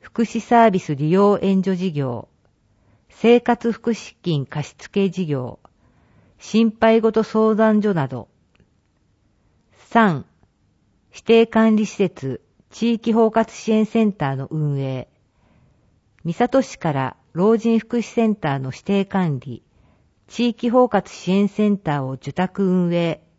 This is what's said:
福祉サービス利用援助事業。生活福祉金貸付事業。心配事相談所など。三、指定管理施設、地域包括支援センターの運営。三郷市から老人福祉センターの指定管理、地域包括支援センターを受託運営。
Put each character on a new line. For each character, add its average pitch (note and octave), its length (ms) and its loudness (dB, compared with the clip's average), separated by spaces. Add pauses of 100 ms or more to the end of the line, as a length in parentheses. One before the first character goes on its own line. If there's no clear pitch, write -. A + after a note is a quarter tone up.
福 - 220 -6
祉 A3+ 180 -4
サ A#3 240 4
ー A3 60 6
ビ F#3 100 -2
ス D3 160 -6
利 D3+ 140 -2
用 G3+ 280 4
援 F#3+ 240 0
助 F#3+ 140 -2
事 F3+ 160 -4
業。 C3 360 -6 (800)
生 A#3+ 320 4
活 A#3 300 -2
福 A3+ 220 -4
祉 - 300 -10
金 D3 240 -2
貸 - 300 -10
付 G3 340 -2
事 F#3 160 -6
業。 C3 340 -6 (760)
心 A3+ 320 0
配 A3+ 300 4
事 A3 220 0
相 A3 320 2
談 G#3+ 260 2
所 G#3 140 0
な C#3 140 -2
ど。 B2 200 -12 (1500)
三、 G3 480 0 (880)
指 - 100 -20
定 A3+ 240 4
管 A3 300 2
理 G#3+ 100 0
施 - 100 -12
設、 C3+ 440 -4 (300)
地 A#3 240 -2
域 A3+ 180 -4
包 A3 160 4
括 A3 220 0
支 - 200 -8
援 A3 160 2
セ A3+ 180 0
ン G#3 80 0
タ C#3+ 200 -4
ー - 40 -4
の C3+ 100 -8
運 D3 340 -4
営。 C3 280 -6 (1160)
三 E3 100 -6
郷 A#3+ 280 0
市 - 160 -8
か D#3+ 140 -4
ら C3+ 240 -4 (160)
老 G#3 240 2
人 A3+ 220 0
福 A#3+ 200 -4
祉 A3+ 40 -2
セ A3+ 240 -2
ン G#3+ 80 0
タ C#3+ 220 -4
ー - 20 -6
の C3 120 -8
指 - 120 -16
定 G3 220 0
管 F3 340 -2
理、 B2 240 -14 (640)
地 A#3+ 240 -2
域 A#3 200 -4
包 B3+ 140 4
括 G3+ 240 -2
支 - 240 -6
援 G3+ 160 2
セ G#3 200 0
ン G#3 80 2
タ D3 260 -4
ー - 20 -4
を C3 80 -6
受 C#3 200 -12
託 F#3 320 -4
運 F3+ 300 0
営。 E3+ 280 -2 (160)